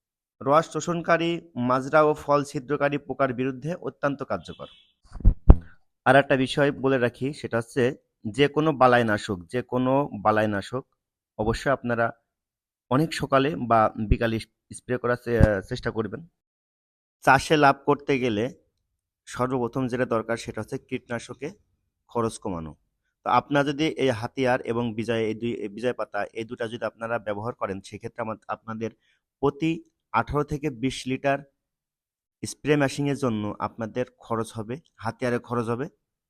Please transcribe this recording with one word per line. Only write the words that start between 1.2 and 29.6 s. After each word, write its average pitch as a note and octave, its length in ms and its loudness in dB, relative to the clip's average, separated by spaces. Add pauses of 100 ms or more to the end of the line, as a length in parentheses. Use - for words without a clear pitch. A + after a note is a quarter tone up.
মাজরা C3 480 2
ও D3+ 100 4
ফল C#3+ 300 0
ছিদ্রকারী C#3+ 540 -2
পোকার C3+ 360 -2
বিরুদ্ধে C3 420 -4
অত্যন্ত C#3 480 -6
কার্যকর। E2 440 -10 (1400)
আর C3 100 8
একটা C#3 220 4
বিষয় C#3 340 2
বলে C3 280 2
রাখি, B2 340 -2
সেটা - 240 -6
হচ্ছে B2 380 0 (280)
যে A2+ 240 2
কোনো D3+ 240 0
বালাইনাশক, A#2+ 680 4 (120)
যে B2 100 -4
কোনো B2+ 520 0
বালাইনাশক G#2+ 720 0 (520)
অবশ্যই A2 340 0
আপনারা A#2 400 0 (800)
অনেক D#3 240 2
সকালে C3+ 420 0
বা A2+ 360 4 (180)
বিকালে A2+ 300 2 (340)
স্প্রে B2 240 -6
করার A#2+ 180 0
চে-, A2 540 2
চেষ্টা B2 220 -6
করবেন। A2 360 -6 (920)
চাষে C#3 360 4
লাভ C#3 180 6 (100)
করতে C#3 340 0
গেলে A#2+ 340 -2 (720)
সর্বপ্রথম B2+ 600 -2
যেটা B2 180 -2
দরকার A2+ 320 -2
সেটা A2 240 -8
হচ্ছে C3 160 -8
কীটনাশকে B2 720 -10 (560)
খরচ A2+ 300 -2
কমানো। E2 380 -8 (480)
তো - 60 -4
আপনারা C#3+ 360 2
যদি D3 200 -2
এই C3 240 0
হাতিয়ার B2 520 -2
এবং A#2 320 -4
বিজয়, A2+ 260 -2
এই A2 140 -2
দুই, A2+ 180 -6
এই G#2+ 180 -6
বিজয় A2+ 240 -4
পাতা, G#2 400 -6
এই A2+ 100 -8
দুটা A#2 240 -8
যদি A2 180 -8
আপনারা A2+ 340 -6
ব্যবহার G#2+ 340 -6
করেন, G2 280 -6
সেক্ষেত্রে A2+ 400 -12
আমা-, A2 160 -6 (100)
আপনাদের A2 440 -8 (480)
প্রতি D#3 440 -2 (280)